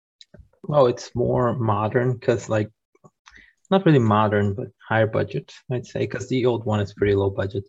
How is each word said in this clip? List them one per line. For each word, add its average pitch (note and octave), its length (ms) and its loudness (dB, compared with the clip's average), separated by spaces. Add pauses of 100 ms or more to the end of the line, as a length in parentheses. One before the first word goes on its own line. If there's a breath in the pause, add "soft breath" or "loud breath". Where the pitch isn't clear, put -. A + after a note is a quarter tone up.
(680)
Oh, D3 180 4
it's - 280 -4
more B2 400 0
modern, A2 640 0
'cause, A#2 300 -2
like, G#2+ 220 -2 (1000 loud breath)
not F#3+ 140 2
really D#3 140 6
modern, G#2 560 2
but - 140 -10 (200)
higher A2 180 2
budget, G#2+ 460 -6 (180)
I'd B2+ 160 -6
say, A2+ 200 -6
'cause - 220 -10
the B2+ 180 0
old A2+ 180 0
one G#2+ 160 0
is G2+ 140 -6
pretty G2+ 200 0
low G2 160 0
budget. G2 380 -6